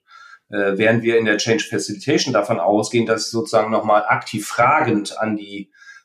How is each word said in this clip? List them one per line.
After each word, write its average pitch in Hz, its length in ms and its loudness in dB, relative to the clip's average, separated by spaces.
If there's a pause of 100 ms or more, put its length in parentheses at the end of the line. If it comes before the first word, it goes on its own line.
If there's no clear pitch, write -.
(500)
Äh, 101 260 0
während 110 260 4
wir 117 160 4
in 113 60 0
der 107 140 2
Change 113 260 0
Facilitation - 680 -2
davon 101 280 0
ausgehen, 107 460 2
dass 110 200 -2
ich - 60 -10
sozusagen 113 400 0
nochmal 107 340 2
aktiv 117 400 -2
fragend 120 720 0
an 110 180 -2
die 101 360 -12 (320)